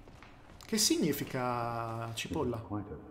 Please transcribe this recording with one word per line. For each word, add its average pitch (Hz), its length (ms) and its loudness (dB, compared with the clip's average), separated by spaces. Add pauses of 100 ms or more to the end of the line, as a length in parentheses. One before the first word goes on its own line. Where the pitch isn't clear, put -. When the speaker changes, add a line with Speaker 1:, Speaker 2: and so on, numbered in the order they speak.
(640)
Speaker 1:
Che 220 120 0
significa, 120 1400 2
cipolla? 123 420 0
Speaker 2:
This 110 60 -6
is - 40 -12
quite 104 240 -4
a - 60 -10 (120)